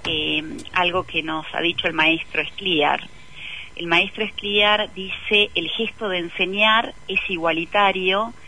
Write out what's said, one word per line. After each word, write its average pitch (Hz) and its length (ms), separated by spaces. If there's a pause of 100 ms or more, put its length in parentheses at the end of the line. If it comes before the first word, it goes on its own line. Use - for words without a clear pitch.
eh, 156 380 (300)
algo 180 320
que 165 180
nos 156 300
ha - 80
dicho 170 280
el 165 60
maestro 160 480
Escliar. 147 580 (760)
El 170 140
maestro 190 360
Escliar 208 680
dice, 202 600
"El 165 160
gesto 214 380
de 185 100
enseñar 196 760 (140)
es 190 100 (100)
igualitario, 185 1040 (160)